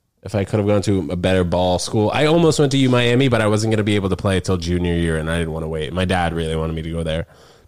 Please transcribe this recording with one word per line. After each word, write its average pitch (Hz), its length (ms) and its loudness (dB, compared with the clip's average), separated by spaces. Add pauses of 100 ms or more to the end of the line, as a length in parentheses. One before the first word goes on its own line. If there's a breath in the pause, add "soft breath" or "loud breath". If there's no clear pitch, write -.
(240)
If 101 120 -6
I 101 100 0
could 107 140 0
have 101 80 0
gone 104 160 2
to 95 280 0
a 90 60 -2
better 92 280 2
ball 90 340 2
school. 107 340 0
I 131 140 2
almost 160 320 4
went 143 140 2
to 139 40 2
U 131 120 2
Miami, 123 380 4
but 117 140 2
I 107 60 2
wasn't 107 260 0
gonna 107 100 2
be 104 120 0
able 98 140 0
to 90 80 -2
play 95 220 0
till 92 180 -2
junior 87 380 -2
year, 82 220 0
and 78 120 -4
I 82 80 -2
didn't 82 160 -4
wanna 80 160 -8
wait. 78 220 -6
My 90 140 -2
dad 90 280 0
really 80 220 -4
wanted 80 220 -4
me 80 40 -6
to 82 100 -10
go 82 120 -4
there 80 220 -4 (420 loud breath)